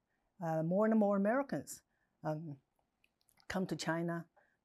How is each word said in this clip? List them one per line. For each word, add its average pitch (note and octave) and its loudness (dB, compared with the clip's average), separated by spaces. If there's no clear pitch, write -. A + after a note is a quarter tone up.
uh, D#3+ 0
more F#3+ 4
and A3 4
more G3+ 4
Americans, G#3+ -2
um, D#3 -6
come F#3+ -2
to E3 -4
China E3+ -2